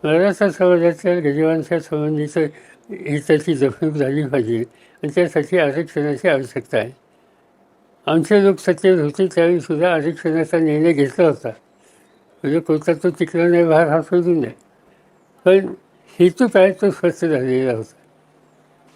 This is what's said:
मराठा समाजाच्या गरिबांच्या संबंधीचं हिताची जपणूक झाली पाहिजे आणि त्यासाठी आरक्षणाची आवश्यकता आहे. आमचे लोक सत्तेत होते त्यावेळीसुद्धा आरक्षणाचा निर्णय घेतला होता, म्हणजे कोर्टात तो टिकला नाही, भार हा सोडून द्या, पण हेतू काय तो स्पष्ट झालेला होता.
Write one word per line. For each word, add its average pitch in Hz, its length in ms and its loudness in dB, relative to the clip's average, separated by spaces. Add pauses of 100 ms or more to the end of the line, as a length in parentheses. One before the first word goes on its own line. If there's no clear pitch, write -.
मराठा 180 460 2
समाजाच्या 175 720 2
गरिबांच्या 160 600 -2
संबंधीचं 151 680 -4 (440)
हिताची 151 640 -2
जपणूक 143 400 -2
झाली 143 320 -2
पाहिजे 117 320 -2 (440)
आणि 151 120 -6
त्यासाठी 175 440 0
आरक्षणाची 147 720 -2
आवश्यकता 135 500 -4
आहे. 110 120 -4 (1160)
आमचे 165 380 2
लोक 196 140 2
सत्तेत 185 420 2
होते 147 260 -2
त्यावेळीसुद्धा 170 680 0
आरक्षणाचा 160 640 -2
निर्णय 160 340 2
घेतला 143 340 2
होता, 139 220 -2 (960)
म्हणजे 147 180 -2
कोर्टात 160 340 -2
तो 165 140 -4
टिकला 170 400 -2
नाही, 170 160 4
भार 160 240 4
हा 156 140 0
सोडून 170 380 0
द्या, 117 100 -4 (920)
पण 190 220 4 (540)
हेतू 180 280 4
काय 190 240 4
तो 196 180 0
स्पष्ट - 340 -4
झालेला 131 480 -2
होता. 110 220 -8 (1000)